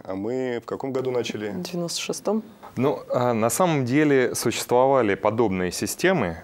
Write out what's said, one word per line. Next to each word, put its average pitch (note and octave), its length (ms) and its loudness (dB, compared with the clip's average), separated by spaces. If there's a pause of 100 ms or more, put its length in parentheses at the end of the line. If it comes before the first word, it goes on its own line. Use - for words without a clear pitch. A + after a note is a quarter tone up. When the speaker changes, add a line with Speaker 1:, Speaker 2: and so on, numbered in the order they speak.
Speaker 1:
а F#2 100 -8
мы A#2+ 500 -4
в - 40 -20
каком C3 260 -6
году B2+ 160 -2
начали? A2+ 400 -4
Speaker 2:
В F3+ 140 -8
девяносто F3 380 -6
шестом. G#3 420 -4 (320)
Speaker 3:
Ну, C3 240 0 (100)
а, B2 240 2
на A2+ 160 2
самом D#3+ 360 2
деле C3+ 500 4
существовали B2 800 2
подобные F#2+ 560 0
системы A2 720 0